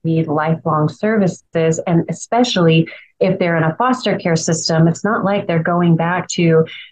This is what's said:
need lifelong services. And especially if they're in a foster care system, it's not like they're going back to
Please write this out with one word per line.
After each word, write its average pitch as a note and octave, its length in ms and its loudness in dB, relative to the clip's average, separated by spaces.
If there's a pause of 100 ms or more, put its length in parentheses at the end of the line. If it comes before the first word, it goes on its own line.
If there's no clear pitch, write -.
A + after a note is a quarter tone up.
need D#3+ 240 -2
lifelong D#3 640 -2
services. E3+ 960 -2
And E3 220 2
especially E3+ 800 2 (320)
if F#3+ 180 2
they're E3+ 160 0
in D#3+ 80 2
a D#3+ 140 0
foster A#3+ 400 -2
care E3+ 180 0
system, E3 520 2
it's E3 180 -2
not G#3 180 -2
like G3 240 -2
they're E3 160 0
going F3 320 2
back F3 340 -2
to E3 360 2 (260)